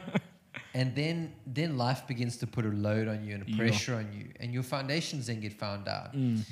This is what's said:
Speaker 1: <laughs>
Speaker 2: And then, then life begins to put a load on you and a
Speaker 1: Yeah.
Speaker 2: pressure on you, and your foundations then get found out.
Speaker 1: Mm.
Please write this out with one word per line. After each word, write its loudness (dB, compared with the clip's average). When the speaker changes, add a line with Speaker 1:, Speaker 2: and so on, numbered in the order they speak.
Speaker 1:
<laughs> -10
Speaker 2:
And 2
then, 0
then 0
life 2
begins 0
to -2
put 0
a 2
load 2
on -2
you -4
and -6
a -2
Speaker 1:
Yeah. 2
Speaker 2:
pressure 4
on -4
you, -10
and -4
your 0
foundations -2
then -2
get -4
found -6
out. -4
Speaker 1:
Mm. 4